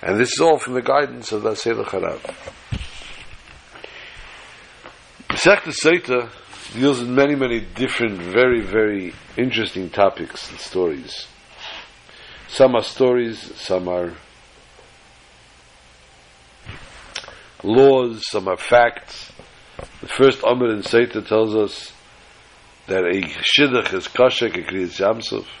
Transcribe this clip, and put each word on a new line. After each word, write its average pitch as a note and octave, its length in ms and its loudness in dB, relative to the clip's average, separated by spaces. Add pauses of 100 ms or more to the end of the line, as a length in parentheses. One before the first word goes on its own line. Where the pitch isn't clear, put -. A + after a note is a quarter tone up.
And F#2+ 180 0
this A#2+ 140 0
is - 60 -6
all D#3 200 4
from B2+ 140 -8
the B2+ 80 -2
guidance C3 500 -2
of G#2+ 100 -4
the A2 100 0
Aseh A2+ 240 -2
lecha G#2+ 260 -4
rav. E2 200 -6 (3000)
Masechta E3+ 440 4 (100)
Sotah B2+ 460 2 (440)
deals B2+ 260 2
in A#2+ 160 -4
many, C#3 200 6
many B2+ 240 -2
different, A2+ 600 -4
very, A2+ 420 2
very G2+ 520 0 (240)
interesting A2 520 -4
topics - 600 0
and - 100 -18
stories. E2+ 680 -4 (1200)
Some C3 280 4
are A2 80 2
stories, B2 560 0 (200)
some F2+ 280 -4
are F2 260 -4 (3500)
laws, B2 640 4
some F#2+ 200 -4
are F#2 100 -2
facts. - 760 2 (680)
The - 60 -16
first - 340 4
Amud A#2+ 320 2
in G#2 80 -4
Sotah A#2 460 0
tells A2 280 2
us - 360 -2 (960)
that F#2+ 160 0
a F2+ 180 0
shidduch B2 720 0
is F#2 140 -6
kashek B2 480 2
a F2+ 60 -6
kriyas F2+ 380 -6
yamsuf. G#2 460 -2 (160)